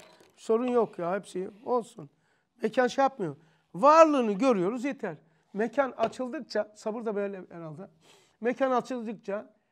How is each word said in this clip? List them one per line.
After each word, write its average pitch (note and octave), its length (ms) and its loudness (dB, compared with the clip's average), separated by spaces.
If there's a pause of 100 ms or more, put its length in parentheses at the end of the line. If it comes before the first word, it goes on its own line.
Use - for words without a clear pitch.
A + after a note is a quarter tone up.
(360)
Sorun A#3 320 0
yok A#3+ 320 0
ya, F3 160 -2
hepsi F#3+ 340 -8 (160)
olsun." A3+ 440 -4 (520)
Mekan B3 260 2
şey C4+ 140 -2
yapmıyor. G3+ 340 0 (380)
Varlığını C#4+ 580 6
görüyoruz A3 540 0
yeter. G#3 320 -6 (360)
Mekan A#3 440 -2
açıldıkça, A3+ 800 -4
sabır A3 300 -8
da A3 100 -4
böyle G3+ 340 -6
herhalde. E3 380 -14 (540)
Mekan B3+ 300 0
açıldıkça, A#3 840 -6 (180)